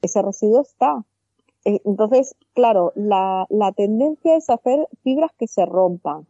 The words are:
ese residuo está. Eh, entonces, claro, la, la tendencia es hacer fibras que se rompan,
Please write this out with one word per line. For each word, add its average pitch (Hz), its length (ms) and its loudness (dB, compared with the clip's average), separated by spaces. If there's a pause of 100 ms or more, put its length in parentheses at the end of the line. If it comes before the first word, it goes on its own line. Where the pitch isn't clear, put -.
ese - 200 -2
residuo 214 400 0
está. 277 420 -2 (640)
Eh, 202 180 0
entonces, 214 520 0 (180)
claro, 214 420 2
la, 190 540 -2
la 202 240 0
tendencia 285 640 0
es 311 120 -4
hacer 254 380 0 (160)
fibras 302 340 0
que 226 100 -6
se 185 180 0
rompan, 175 640 -2